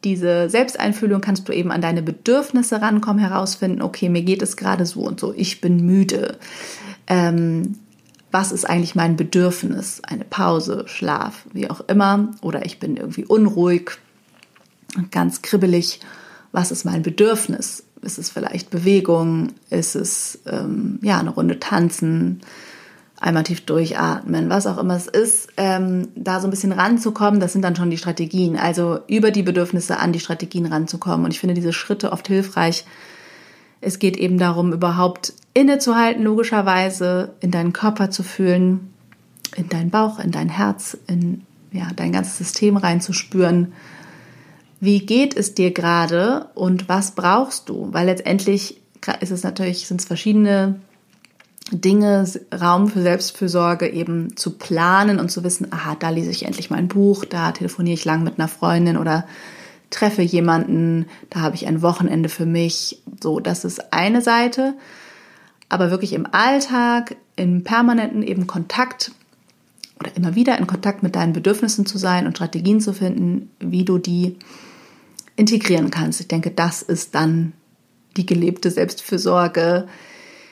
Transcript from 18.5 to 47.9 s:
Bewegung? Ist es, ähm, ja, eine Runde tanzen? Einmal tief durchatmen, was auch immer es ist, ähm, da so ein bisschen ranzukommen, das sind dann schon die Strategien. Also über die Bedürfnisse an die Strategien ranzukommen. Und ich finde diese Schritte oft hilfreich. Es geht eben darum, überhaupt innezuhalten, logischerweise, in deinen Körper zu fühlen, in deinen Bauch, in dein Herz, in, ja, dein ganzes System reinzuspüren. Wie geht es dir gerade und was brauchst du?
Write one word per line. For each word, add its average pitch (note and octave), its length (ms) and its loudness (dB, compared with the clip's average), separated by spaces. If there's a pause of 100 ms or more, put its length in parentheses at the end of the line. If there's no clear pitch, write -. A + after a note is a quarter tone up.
Bewegung? E3+ 840 2 (180)
Ist E3+ 260 -2
es, - 500 -6
ähm, - 560 -4
ja, G3+ 160 2
eine - 120 -2
Runde - 280 0
tanzen? F3 840 0 (800)
Einmal D#3+ 240 0
tief E3+ 200 -6
durchatmen, E3 880 -2
was G3 160 2
auch F#3 100 -2
immer F3+ 200 0
es F3 100 -6
ist, - 500 0
ähm, F#3 580 0
da F#3 260 -4
so G3 60 -4
ein F#3+ 40 0
bisschen F#3+ 220 -2
ranzukommen, G#3 680 2
das F3+ 120 0
sind G3 100 0
dann F3+ 140 0
schon F3 120 0
die E3 80 -2
Strategien. E3+ 640 -2
Also E3+ 480 0
über G#3+ 240 2
die G#3 140 0
Bedürfnisse F3+ 540 -2
an F3 140 0
die E3+ 80 -2
Strategien E3+ 460 -6
ranzukommen. E3 580 -2
Und E3+ 60 0
ich - 100 -8
finde F3+ 140 0
diese F3 180 0
Schritte G3+ 400 -4
oft F3 140 -8
hilfreich. F#3+ 580 0 (960)
Es F#3+ 180 -6
geht F#3 200 2
eben F3+ 180 2
darum, F3 360 2
überhaupt F3 600 0 (220)
innezuhalten, A#3 680 4
logischerweise, F#3+ 1200 2
in F3+ 100 0
deinen F3 220 0
Körper G#3 380 0
zu F#3+ 120 -6
fühlen, F#3 720 2 (640)
in E3+ 120 -6
deinen E3+ 220 -2
Bauch, G#3+ 280 2
in E3+ 140 -2
dein D#3+ 160 -2
Herz, G3 580 -4
in, F3 360 -2 (280)
ja, F3+ 260 -6
dein F3 160 -2
ganzes F#3+ 240 -2
System G3+ 400 0
reinzuspüren. F3 960 2 (1080)
Wie G3 260 2
geht C4 280 2
es F#3+ 200 -2
dir F3+ 180 2
gerade E3+ 840 0
und F#3 340 0
was F#3+ 240 0
brauchst G3+ 560 0
du? - 240 -8